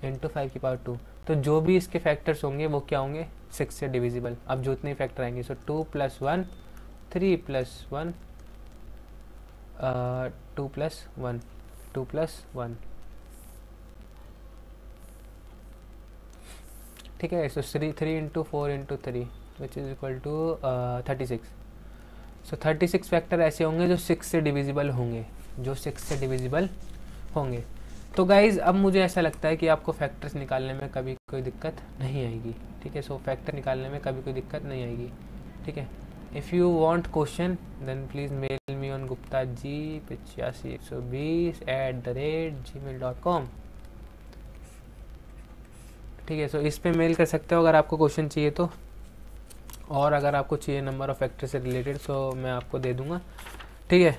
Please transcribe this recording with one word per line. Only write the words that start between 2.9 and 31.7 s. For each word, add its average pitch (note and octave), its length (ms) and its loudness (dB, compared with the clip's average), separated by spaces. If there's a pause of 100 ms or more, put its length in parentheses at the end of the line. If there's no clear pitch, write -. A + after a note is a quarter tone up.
होंगे, D3 280 -2 (240)
सिक्स - 240 -2
से C#3+ 120 -2
divisible। A#2+ 480 0 (120)
अब C3 140 0
जो C3+ 120 2
इतने C#3+ 200 -2
factor C3 300 -2
आएंगे, A#2+ 200 -2
so C3 120 -6 (120)
two D#3 160 0
plus C#3+ 380 0
one, E3 240 4 (680)
three F#3 240 4
plus C3+ 560 -2
one, D#3+ 220 -2 (1700)
uh, B2+ 480 0 (280)
two C#3 120 -4
plus D3+ 400 -4 (100)
one, B2 240 -4 (520)
two C3 100 -2
plus D3+ 420 -2 (100)
one, A#2+ 200 -4 (4000)
ठीक E3+ 120 -2
है। D#3+ 160 2
So C#3 140 -2 (120)
three, D3+ 160 0
three D#3+ 300 0
into D#3 220 0
four D3 280 0
into C#3 340 -4
three, B2 200 -2 (300)
which C#3 220 -10
is C#3 120 -4
equal C3 340 -6
to, D#3 400 0
uh, B2 460 0
थर्टी C3+ 160 0
सिक्स। B2 240 -4 (1000)
So - 160 -2
थर्टी D#3 220 6
सिक्स F3+ 220 2
factor E3+ 300 4
ऐसे D#3+ 240 4
होंगे D#3+ 240 4
जो F3+ 100 6
सिक्स E3+ 300 2
से E3 140 4
divisible C#3+ 480 2
होंगे, A#2+ 360 0 (340)
जो C3 160 -2
सिक्स - 280 -6
से D3 160 0
divisible C3 500 2 (680)
होंगे। B2+ 280 0 (540)
तो F#3+ 80 8
guys G3+ 340 10
अब F3+ 160 6
मुझे F#3+ 260 8
ऐसा F3+ 200 4
लगता D#3 260 2
है D#3+ 100 4
कि E3 100 2
आपको D#3 240 4
factors D3 440 -4
निकालने C3 380 -2
में C3+ 160 -6
कभी C3 240 -4 (160)
कोई C3+ 120 -4
दिक्कत C3 400 -6 (180)